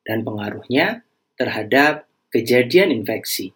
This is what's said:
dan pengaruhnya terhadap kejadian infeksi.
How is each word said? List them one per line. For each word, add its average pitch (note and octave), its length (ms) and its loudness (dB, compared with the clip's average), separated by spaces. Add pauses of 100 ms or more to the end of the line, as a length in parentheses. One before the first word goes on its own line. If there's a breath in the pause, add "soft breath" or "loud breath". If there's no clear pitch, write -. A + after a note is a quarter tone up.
dan A2+ 240 -4
pengaruhnya A#2 800 -2 (320)
terhadap B2+ 720 0 (240)
kejadian B2 560 4
infeksi. G#2 680 -6